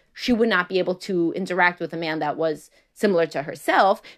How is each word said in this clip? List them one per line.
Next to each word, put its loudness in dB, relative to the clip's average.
she -2
would 2
not 0
be 0
able 0
to -2
interact 0
with -6
a -10
man -4
that -4
was -4
similar 2
to -6
herself 2